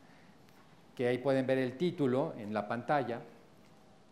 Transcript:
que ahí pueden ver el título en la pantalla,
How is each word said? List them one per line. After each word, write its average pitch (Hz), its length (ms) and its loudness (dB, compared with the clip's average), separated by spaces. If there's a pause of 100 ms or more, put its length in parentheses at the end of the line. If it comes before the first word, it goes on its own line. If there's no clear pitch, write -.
(920)
que 123 140 0
ahí 123 100 2
pueden 135 300 2
ver 131 100 4
el 127 180 0
título 151 600 0
en 107 160 -6
la 104 140 0
pantalla, 120 540 -2 (920)